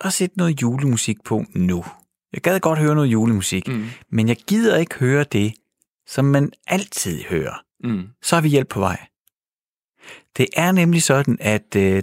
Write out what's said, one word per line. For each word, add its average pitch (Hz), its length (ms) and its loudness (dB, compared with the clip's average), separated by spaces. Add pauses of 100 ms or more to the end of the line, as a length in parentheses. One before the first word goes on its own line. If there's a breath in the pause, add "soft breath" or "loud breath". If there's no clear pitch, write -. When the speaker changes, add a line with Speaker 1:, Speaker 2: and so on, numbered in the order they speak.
Speaker 1:
at 190 120 -2
sætte 185 240 -4
noget 165 240 0
julemusik 120 640 0
på 110 180 -2 (100)
nu. 90 320 0 (480)
Jeg - 80 -10
gad 185 180 0
godt 160 200 0
høre 151 160 2
noget 147 120 2
julemusik, 110 600 0
Speaker 2:
Mm. 113 180 -6 (260 loud breath)
Speaker 1:
men 110 160 2
jeg 117 100 0 (100)
gider 220 300 2
ikke 165 220 -2
høre 135 320 2
det, 107 220 0 (540)
som 135 180 0
man 139 260 2 (160)
altid 175 600 -4
hører. 78 340 -4 (200)
Speaker 2:
Mm. 110 200 -4 (200)
Speaker 1:
Så - 120 0
har 165 60 2
vi 156 80 2
hjælp 139 200 2
på - 100 -6
vej. 92 180 -2 (1400 loud breath)
Det - 180 2
er 175 160 2
nemlig 170 320 4
sådan, 135 380 2
at, 107 340 -2
øh, 98 280 2